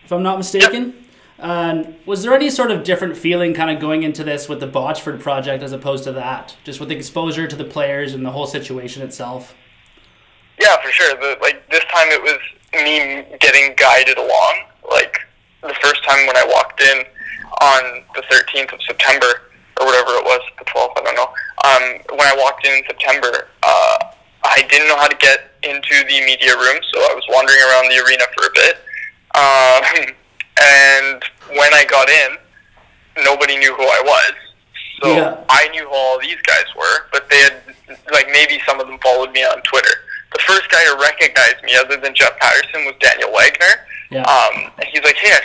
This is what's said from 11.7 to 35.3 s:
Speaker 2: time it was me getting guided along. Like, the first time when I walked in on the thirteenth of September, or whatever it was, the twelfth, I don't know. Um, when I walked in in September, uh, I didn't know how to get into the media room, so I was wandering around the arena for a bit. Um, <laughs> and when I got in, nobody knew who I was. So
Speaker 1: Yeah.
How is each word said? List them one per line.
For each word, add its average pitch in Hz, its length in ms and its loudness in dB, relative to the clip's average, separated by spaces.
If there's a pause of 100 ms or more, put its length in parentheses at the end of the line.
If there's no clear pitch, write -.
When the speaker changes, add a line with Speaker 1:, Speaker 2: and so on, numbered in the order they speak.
Speaker 2:
time 165 240 2
it 147 120 0
was 143 180 -2 (340)
me 147 500 -4 (160)
getting 139 380 2
guided 131 400 4
along. 123 460 0 (280)
Like, - 280 0 (420)
the 143 140 -10
first 143 280 -2
time 139 240 2
when 127 80 0
I 127 100 4
walked 135 360 0
in 135 240 2 (560)
on 127 420 2 (120)
the 131 140 -8
thirteenth 135 440 0
of - 100 -16
September, 127 600 0 (360)
or 131 60 0
whatever 123 320 2
it - 80 -2
was, 127 160 0 (160)
the - 80 -14
twelfth, 127 320 -2
I 127 60 -2
don't 127 120 -2
know. 127 140 -2 (340)
Um, 127 540 0
when 143 100 2
I 135 80 2
walked 135 300 0
in 135 80 0
in 135 120 0
September, 131 640 -4 (160)
uh, 62 340 2 (460)
I 135 260 2
didn't 151 180 2
know 151 100 2
how 147 100 2
to 143 100 -2
get 139 340 2 (120)
into 143 420 -2
the 139 200 0
media 127 320 2
room, 131 220 0 (120)
so - 80 -4
I 147 140 2
was 131 160 -10
wandering 131 300 4 (100)
around 127 200 4
the 127 140 2
arena 127 200 2 (120)
for - 120 0
a - 60 -6
bit. 151 240 2 (580)
Um, 135 800 4 (220)
<laughs> - 200 -10
and 135 680 4 (340)
when 147 160 4
I 147 140 6
got 135 220 4
in, 143 280 2 (840)
nobody 143 340 0
knew 135 180 2
who 135 80 -2
I - 200 4
was. 156 300 2 (680)
So 156 140 2
Speaker 1:
Yeah. 156 220 -2 (120)